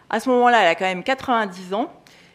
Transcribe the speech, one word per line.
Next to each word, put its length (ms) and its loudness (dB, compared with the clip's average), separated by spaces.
À 80 -2
ce 120 -6
moment-là, 320 4
elle 60 4
a 60 2
quand 100 -6
même 200 -4
quatre-vingt-dix 680 -4
ans. 180 -4